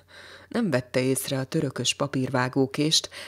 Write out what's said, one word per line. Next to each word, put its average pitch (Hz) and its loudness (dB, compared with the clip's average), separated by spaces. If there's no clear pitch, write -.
Nem 220 -2
vette 127 0
észre 131 0
a 131 -2
törökös 135 -2
papírvágókést, 135 0